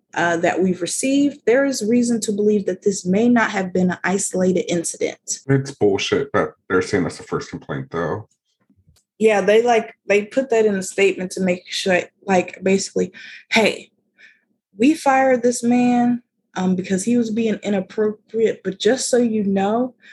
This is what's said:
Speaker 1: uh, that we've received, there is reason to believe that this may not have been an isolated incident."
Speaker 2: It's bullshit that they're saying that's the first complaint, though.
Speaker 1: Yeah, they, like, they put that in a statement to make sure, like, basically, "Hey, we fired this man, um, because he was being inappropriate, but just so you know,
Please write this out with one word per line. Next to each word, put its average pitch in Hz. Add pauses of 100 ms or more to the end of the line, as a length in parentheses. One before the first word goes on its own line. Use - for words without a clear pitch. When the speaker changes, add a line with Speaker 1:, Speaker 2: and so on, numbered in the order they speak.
(160)
Speaker 1:
uh, 170
that 170
we've 185
received, 269
there 269
is 254
reason 240
to 208
believe 208
that 185
this 190
may 208
not 220
have 190
been 185
an -
isolated 185
incident." -
Speaker 2:
It's 135
bullshit 98
that - (140)
they're 92
saying 92
that's -
the -
first -
complaint, 73
though. 85 (920)
Speaker 1:
Yeah, 208
they, 208
like, 233 (120)
they 208
put 269
that 220
in 202
a 190
statement 185
to 185
make 180
sure, 180 (220)
like, 185
basically, 190 (380)
"Hey, - (840)
we 262
fired 262
this 240
man, 240 (320)
um, 185
because 185
he 240
was 226
being 214
inappropriate, 214
but 185
just 247
so 254
you 220
know, 202 (180)